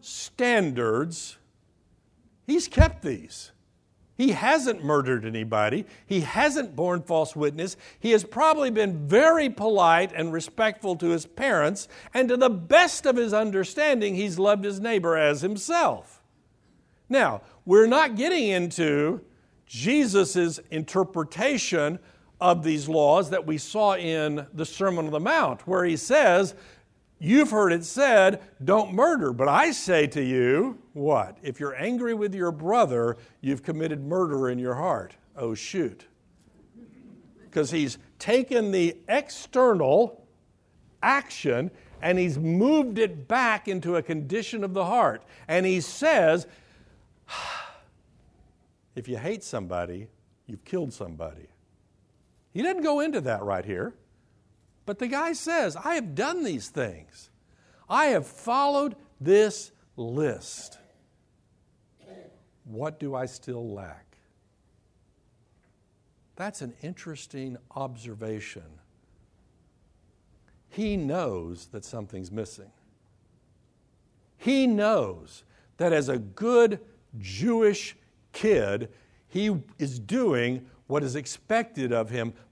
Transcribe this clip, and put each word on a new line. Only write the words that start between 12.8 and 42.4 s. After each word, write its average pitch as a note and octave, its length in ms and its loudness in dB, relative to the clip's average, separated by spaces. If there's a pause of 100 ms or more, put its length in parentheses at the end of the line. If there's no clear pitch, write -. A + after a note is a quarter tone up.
of B3+ 100 2
his A#3 180 0
understanding, G#3+ 800 0
he's F#3 240 -4
loved G3+ 260 4
his G3+ 140 -6
neighbor G3 380 0
as D3 260 2
himself. G#3 800 -2 (840)
Now, F#3 340 0 (220)
we're G#3+ 240 8
not C4+ 260 2
getting C#4+ 320 0
into E3 760 0 (460)
Jesus' F#3 920 0 (120)
interpretation F3 1300 -2 (420)
of F3 220 4
these D3+ 260 -2
laws D#3 420 4
that E3 160 -2
we D#3 120 -2
saw G#3 360 0
in D#3 580 -2
the D#3 140 -6
Sermon F3+ 400 -2
on D3+ 60 -6
the D3+ 80 -2
Mount, A3 460 0
where F3+ 180 0
he E3+ 120 0
says, G3 580 4 (640)
"You've A#3+ 340 4
heard G#3 200 4
it E3+ 120 0
said, G3+ 580 4 (200)
'Don't G3 300 2
murder.' A3+ 400 2
But C3 160 2
I A#3+ 220 6
say E3 380 2
to D3 140 -4
you," C3 600 2 (100)
what? C#3 500 0
"If C#3 180 -10
you're C#3 160 -6
angry A#3 360 -4
with G#3 220 -4
your F3 180 -2
brother, D3 640 0 (240)
you've C3+ 220 -4
committed D#3 420 -6
murder D3 460 0
in B2 80 -4
your B2 160 -4
heart." B2+ 420 -4 (200)
Oh, A#2 180 -4
shoot. C3+ 520 -6 (1400)
'Cause D3 200 0
he's D3+ 280 -2 (200)
taken A#3 540 0
the E3+ 260 0 (100)
external A3+ 1160 2 (760)
action F3+ 680 0 (320)
and F3+ 160 0
he's F3 180 0
moved G#3+ 600 2